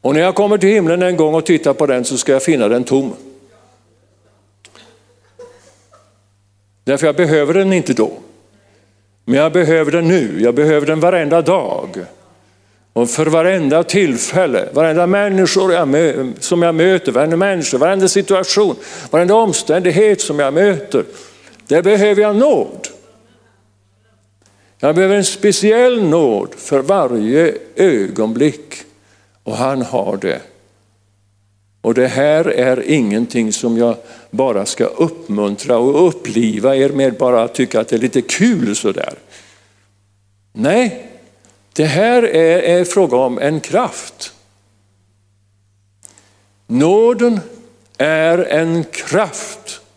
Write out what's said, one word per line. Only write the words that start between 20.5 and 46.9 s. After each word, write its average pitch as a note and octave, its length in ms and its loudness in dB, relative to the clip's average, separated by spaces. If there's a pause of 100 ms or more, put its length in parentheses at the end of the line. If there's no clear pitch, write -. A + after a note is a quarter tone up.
möter, F3 500 0 (600)
där D#3+ 160 2
behöver G#3 400 2
jag G#3 140 2
nåd. A#3 520 0 (1900)
Jag D3+ 160 0
behöver F#3+ 220 2
en G3 80 0
speciell A3 760 2
nåd C#3+ 520 2
för - 260 -2
varje C#3 760 0 (220)
ögonblick. A2+ 1080 -2 (600)
Och A2 120 -8
han C3 260 -4
har G2+ 340 -4
det. F2 240 -6 (1400)
Och A2+ 140 -2
det B2+ 120 2
här D3 420 0
är B2+ 420 -2
ingenting A#2 600 -2
som A#2 260 -4
jag A#2 180 0 (340)
bara G#2+ 360 -2
ska - 180 -4
uppmuntra G#2+ 920 -2
och D3 300 2
uppliva A2+ 680 -2
er C3+ 120 2
med, C#3 280 0
bara B2 320 0
tycka A#2+ 320 -2
att A2 80 -6
det A#2+ 80 -2
är A2 40 0
lite B2 220 -2
kul D#3 540 -2
sådär. - 380 -6 (1400)
Nej, G3 580 -2 (640)
det D3+ 120 0
här A3 380 2
är, E3 360 2
är F3 260 2
fråga F3 320 0
om B2+ 220 0
en D3+ 220 -2
kraft. - 720 -6 (2250)
Nåden G#3+ 760 2 (580)